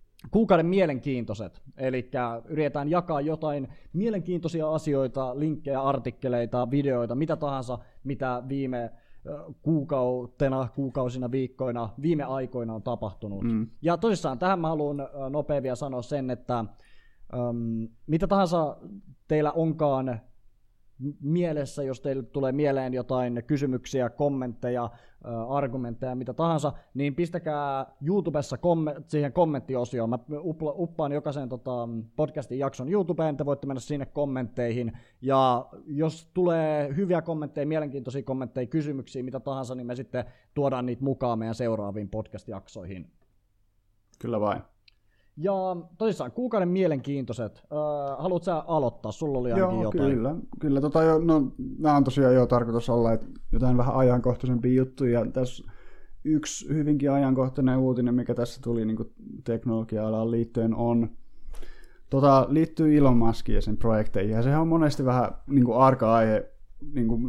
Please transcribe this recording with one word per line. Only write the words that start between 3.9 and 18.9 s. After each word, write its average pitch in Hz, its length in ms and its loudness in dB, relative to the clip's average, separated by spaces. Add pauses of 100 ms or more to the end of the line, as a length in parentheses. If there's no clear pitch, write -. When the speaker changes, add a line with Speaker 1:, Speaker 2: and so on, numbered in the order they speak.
Speaker 1:
mielenkiintoisia 170 760 -2
asioita, 135 680 -2
linkkejä, 143 440 -2
artikkeleita, 123 880 -2
videoita, 131 440 0
mitä 151 220 -2
tahansa, 135 420 -6 (260)
mitä 127 440 -4
viime, 127 420 -4 (360)
ö, 151 180 -10 (180)
kuukautena, 131 1120 0
kuukausina, 127 560 -4
viikkoina, 123 580 -4 (140)
viime 151 220 0
aikoina 123 500 -6
on 107 80 -10
tapahtunut. 107 600 -8
Speaker 2:
Mm. 113 240 0 (160)
Speaker 1:
Ja 170 140 2
tosissaan 170 420 -2
tähän 185 220 0
mä 160 80 -2
haluan, 147 320 -2
ö, 139 300 -8
nopea 143 320 -2
vielä 127 140 -4
sanoa 131 260 -6
sen, 131 280 -4
että, 123 280 -4
äm, 113 1300 -6 (180)
mitä 165 200 0
tahansa 170 500 2 (520)